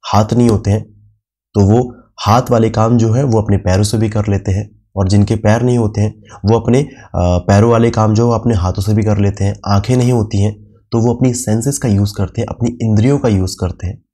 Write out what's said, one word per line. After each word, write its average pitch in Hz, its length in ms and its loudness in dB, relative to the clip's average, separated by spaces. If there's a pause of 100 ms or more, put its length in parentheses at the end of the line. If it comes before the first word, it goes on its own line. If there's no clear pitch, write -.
(140)
हाथ 104 200 0
नहीं 120 160 2
होते 101 220 0
हैं, 107 120 -2 (680)
तो 101 120 2
वो 117 300 2 (260)
हाथ 113 200 2 (100)
वाले 113 180 2
काम 113 280 0
जो 113 140 2
है 127 120 0
वो 110 180 0
अपने 101 160 0
पैरों 95 260 0
से 107 140 -2
भी 110 120 0
कर 107 180 -4
लेते 98 240 -2
हैं 104 300 -6 (140)
और 98 140 -2
जिनके 101 260 2
पैर 110 260 0
नहीं 123 160 0
होते 104 240 -2
हैं 107 200 -4 (240)
वो 110 140 4
अपने, 120 240 2
अ, - 320 -14
पैरों 90 560 2
वाले 117 180 4
काम 107 240 0
जो 117 160 2
अपने 117 260 0
हाथों 98 260 -2
से 104 120 -2
भी 107 100 0
कर 104 140 0
लेते 101 260 -2
हैं, 101 120 -2 (120)
आंखें 101 300 0
नहीं 123 140 2
होती 107 300 0
हैं 107 220 -4 (280)
तो 117 160 0
वो 120 60 0
अपनी 127 200 0
सेंसेस 117 440 -4
का - 100 -4
यूज़ 104 300 0
करते 101 240 -6
हैं, - 60 -6
अपनी 120 220 -4
इंद्रियों 113 500 0
का 127 100 0
यूज़ 95 300 0
करते 90 280 -6
हैं - 160 -10 (100)